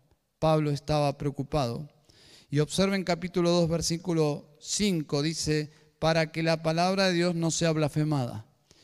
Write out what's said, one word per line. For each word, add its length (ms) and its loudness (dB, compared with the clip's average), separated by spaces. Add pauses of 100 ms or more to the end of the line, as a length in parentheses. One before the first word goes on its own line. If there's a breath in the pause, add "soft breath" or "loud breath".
(380)
Pablo 320 2
estaba 480 0
preocupado. 680 -4 (640 loud breath)
Y 100 0
observen 440 0
capítulo 460 0
dos, 180 4
versículo 920 -2
cinco, 600 -2
dice, 500 -2 (280 soft breath)
"Para 340 0
que 100 -4
la 200 0
palabra 460 2
de 40 2
Dios 220 2
no 160 0
sea 220 0
blasfemada". 760 -2 (360 soft breath)